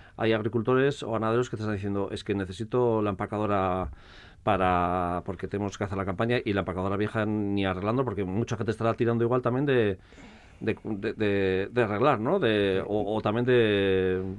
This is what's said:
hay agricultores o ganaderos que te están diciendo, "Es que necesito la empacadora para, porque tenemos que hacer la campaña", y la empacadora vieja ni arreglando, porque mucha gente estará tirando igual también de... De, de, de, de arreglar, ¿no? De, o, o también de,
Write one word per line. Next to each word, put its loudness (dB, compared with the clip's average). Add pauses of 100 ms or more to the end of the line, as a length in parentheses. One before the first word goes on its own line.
(180)
hay 2
agricultores 2
o -6
ganaderos 0
que -6
te -6
están -2
diciendo, -2
"Es -6
que -2
necesito 0
la 2
empacadora 0 (500)
para, 2
porque -8
tenemos -4
que -4
hacer -4
la -2
campaña", 0
y 0
la 0
empacadora -2
vieja -2
ni 0
arreglando, 0
porque -4
mucha -2
gente -2
estará -2
tirando 0
igual 0
también 0
de... 2 (640)
De, -2
de, -4
de, 0
de 2
arreglar, 2
¿no? 0
De, 2
o, -2
o -2
también 0
de, 4 (160)